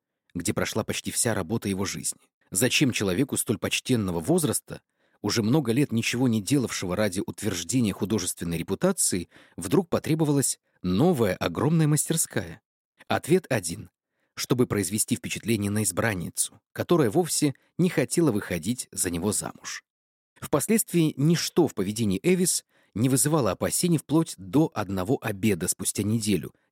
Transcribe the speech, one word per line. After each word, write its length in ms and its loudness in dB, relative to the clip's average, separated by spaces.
где 160 -2
прошла 320 -2
почти 260 -6
вся 240 0
работа 340 -4
его 160 -2
жизни. 360 -6
Зачем 420 2
человеку 440 0
столь 220 -2
почтенного 640 0
возраста, 600 0
уже 200 0
много 300 2
лет 200 2
ничего 360 0
не 140 2
делавшего 520 0
ради 300 0
утверждения 680 -2
художественной 640 -2
репутации, 720 -2
вдруг 320 0
потребовалась 720 0
новая 520 4
огромная 540 2
мастерская? 720 -2
Ответ 400 2
один. 420 -4
Чтобы 320 2
произвести 500 0
впечатление 540 -2
на 120 0
избранницу, 760 -2
которая 380 2
вовсе 440 0
не 100 4
хотела 420 2
выходить 640 -4
за 160 -4
него 240 0
замуж. 500 -8
Впоследствии 760 0
ничто 500 2
в 80 -6
поведении 480 0
Эвис 420 0
не 140 0
вызывало 440 2
опасений 440 0
вплоть 400 0
до 380 0
одного 480 -2
обеда 440 0
спустя 360 -4
неделю, 520 0